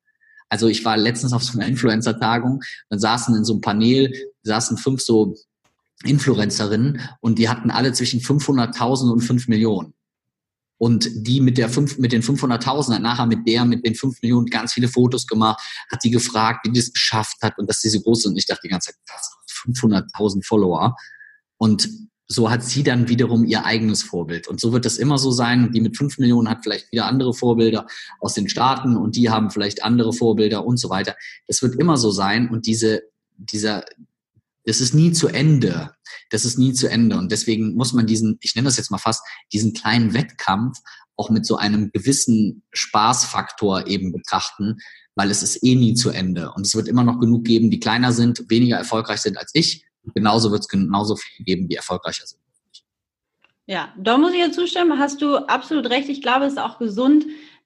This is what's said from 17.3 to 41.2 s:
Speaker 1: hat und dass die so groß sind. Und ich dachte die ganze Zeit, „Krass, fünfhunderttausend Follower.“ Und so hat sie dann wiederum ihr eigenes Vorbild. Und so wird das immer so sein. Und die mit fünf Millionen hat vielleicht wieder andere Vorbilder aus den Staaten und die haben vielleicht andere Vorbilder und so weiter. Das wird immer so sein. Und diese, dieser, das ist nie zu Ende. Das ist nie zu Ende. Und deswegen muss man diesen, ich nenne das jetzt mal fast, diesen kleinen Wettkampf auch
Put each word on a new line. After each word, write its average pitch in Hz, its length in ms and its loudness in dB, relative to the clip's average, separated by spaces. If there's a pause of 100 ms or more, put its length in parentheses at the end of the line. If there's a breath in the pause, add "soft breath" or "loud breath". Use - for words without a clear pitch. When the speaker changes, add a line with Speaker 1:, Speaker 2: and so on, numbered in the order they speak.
Speaker 1:
hat - 160 -4
und 101 100 -4
dass - 120 -2
die 110 80 -2
so 104 120 0
groß 113 220 2
sind. 104 80 0
Und 82 60 -4
ich 95 100 -4
dachte - 160 -6
die - 60 -12
ganze 90 220 -6
Zeit, - 160 -20
„Krass, - 240 -14 (160)
fünfhunderttausend 104 1000 -2
Follower.“ 98 500 2 (640 loud breath)
Und 110 300 2 (400)
so 110 220 0
hat 120 140 0
sie - 180 -2
dann 120 280 2
wiederum 117 360 2
ihr 110 200 -2
eigenes 110 380 0
Vorbild. 85 440 -8
Und - 120 -8
so 117 140 0
wird 127 120 0
das 120 120 -2
immer 139 220 0
so 131 120 0
sein. 123 360 2
Und 120 60 -4
die 110 80 6
mit 113 160 2
fünf 143 200 -4
Millionen 120 320 4
hat 110 140 -4
vielleicht 101 280 -6
wieder 113 140 -2
andere 127 280 0
Vorbilder 113 520 2 (340 loud breath)
aus - 140 -6
den 101 160 -2
Staaten 123 480 2
und 110 200 -2
die 120 120 4
haben 107 220 2
vielleicht 101 320 -4
andere 113 300 2
Vorbilder 107 520 0
und 123 120 0
so 98 120 -4
weiter. 98 260 -4 (320 loud breath)
Das - 140 -4
wird 123 140 0
immer 160 220 2
so 117 120 2
sein. 101 400 0
Und 113 180 -4
diese, 110 360 0 (320)
dieser, 107 480 -6 (840)
das 110 140 0
ist 127 140 0
nie 160 180 6
zu - 160 2
Ende. 117 640 2 (380 loud breath)
Das 110 160 -2
ist 113 120 -2
nie 127 140 4
zu 123 180 -2
Ende. 110 280 2
Und 92 160 -2
deswegen 110 420 -2
muss 123 160 0
man 113 160 2
diesen, 110 340 0
ich - 140 -4
nenne 131 120 0
das 127 100 0
jetzt - 140 -6
mal 95 60 -2
fast, - 280 -4 (260 loud breath)
diesen 107 220 0
kleinen 113 400 0
Wettkampf 120 640 -2 (400 loud breath)
auch 104 120 -6